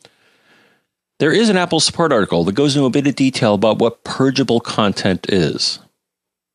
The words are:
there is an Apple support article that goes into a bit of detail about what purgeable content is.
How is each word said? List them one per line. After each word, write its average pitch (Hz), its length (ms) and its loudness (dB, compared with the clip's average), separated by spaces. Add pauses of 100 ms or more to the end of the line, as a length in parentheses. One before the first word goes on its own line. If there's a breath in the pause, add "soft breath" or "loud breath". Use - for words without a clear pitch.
(1200 soft breath)
there 151 120 2
is 214 160 2
an 190 80 2
Apple 175 220 0
support 160 340 0
article 90 300 0
that 98 140 -2
goes 139 180 0
into 143 120 2
a 123 40 2
bit 139 160 0
of 139 80 0
detail 127 400 0
about 104 240 2
what 117 240 -2
purgeable 131 560 0
content 98 720 -2
is. 76 460 -2 (760)